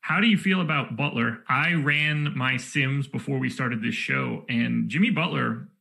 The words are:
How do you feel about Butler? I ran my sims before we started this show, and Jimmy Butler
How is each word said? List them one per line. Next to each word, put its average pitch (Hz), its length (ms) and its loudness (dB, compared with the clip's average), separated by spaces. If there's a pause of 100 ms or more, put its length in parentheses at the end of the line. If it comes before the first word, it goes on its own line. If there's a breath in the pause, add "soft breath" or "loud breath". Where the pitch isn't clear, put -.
How 165 200 0
do 226 60 4
you 208 100 6
feel 185 240 2
about 143 380 -2
Butler? 120 400 0 (100)
I 147 240 2
ran 147 640 0
my 127 220 0
sims 139 500 0
before 135 300 -4
we 127 100 0
started 120 340 -2
this 113 120 -2
show, 131 560 -2
and 117 400 0
Jimmy 185 180 4
Butler 131 600 0 (120)